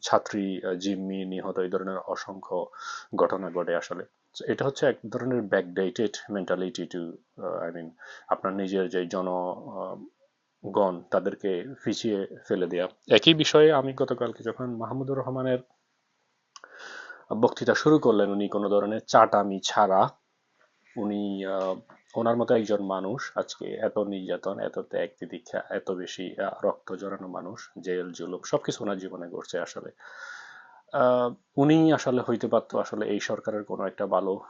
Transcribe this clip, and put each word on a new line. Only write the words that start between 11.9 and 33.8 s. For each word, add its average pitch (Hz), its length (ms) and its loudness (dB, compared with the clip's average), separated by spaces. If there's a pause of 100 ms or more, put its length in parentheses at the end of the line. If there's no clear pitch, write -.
ফেলে 92 180 0
দেয়া। 87 220 -2 (220)
একই 165 240 8
বিষয়ে 156 380 8
আমি 135 220 2
গতকালকে 120 500 -2
যখন 120 320 -6
মাহমুদুর 131 420 -4
রহমানের 131 400 0 (1800)
বক্তৃতা 117 340 4
শুরু 151 240 6
করলেন, 104 320 4
উনি 101 180 0
কোনো 101 200 -2
ধরনের 101 380 2
চাটামি 101 580 6
ছাড়া, 104 440 4 (880)
উনি, 104 500 -2
আহ, 95 300 -2 (380)
ওনার 117 220 2
মতো 120 180 4
একজন 107 280 2
মানুষ 95 520 -4
আজকে 95 400 -6
এত 107 240 -2
নির্যাতন, 98 640 -4
এত 98 180 -6
ত্যাগ 87 400 -4
তিতিক্ষা, - 520 -8
এত 98 200 -4
বেশি, 90 500 -8
আহ, 98 260 -2
রক্ত - 260 -2
জড়ানো 95 360 -10
মানুষ, 90 420 -12 (100)
জেল 90 320 -4
জুলুম 85 320 -8
সবকিছু - 400 -4
ওনার 101 140 -4
জীবনে 90 300 -10
ঘটছে 87 300 -8
আসলে। - 320 -8 (1040)
আহ, 123 420 4 (220)
উনি 156 360 8
আসলে 127 300 2
হইতে 120 240 0
পারতো 113 320 2
আসলে 107 280 -2
এই 101 140 0
সরকারের 104 440 -4
কোনো 98 220 -4